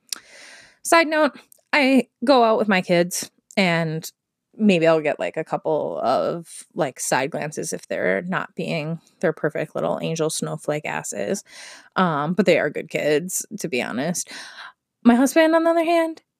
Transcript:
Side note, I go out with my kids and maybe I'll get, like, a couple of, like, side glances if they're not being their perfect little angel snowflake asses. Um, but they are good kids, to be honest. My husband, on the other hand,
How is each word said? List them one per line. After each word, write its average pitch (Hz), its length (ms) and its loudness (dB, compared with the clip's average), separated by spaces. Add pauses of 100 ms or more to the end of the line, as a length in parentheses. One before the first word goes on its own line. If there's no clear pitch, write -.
(840)
Side 330 240 4
note, 311 320 0 (320)
I 269 360 4 (180)
go 247 180 8
out 220 140 4
with 214 100 0
my 185 140 4
kids 175 500 0 (240)
and 165 560 -2 (460)
maybe 180 280 4
I'll 160 140 6
get, 147 200 -2
like, - 180 -4
a 160 60 -4
couple 147 580 -4
of, 123 640 -2 (100)
like, 147 240 -4
side 143 320 -2
glances 156 400 -8
if - 160 -10
they're 185 360 -2
not 180 320 -6
being 160 440 -6 (220)
their 165 100 0
perfect - 440 -6
little 160 260 -4
angel 160 280 -4
snowflake 156 560 -6
asses. - 580 -6 (520)
Um, 165 380 0
but 190 120 0
they 156 140 4
are 143 100 0
good - 200 -10
kids, 156 560 -2 (140)
to 165 100 -8
be 123 120 -4
honest. 127 480 -6 (720)
My 240 120 6
husband, 320 400 4
on 330 80 2
the 330 60 2
other 330 160 2
hand, 330 380 0 (160)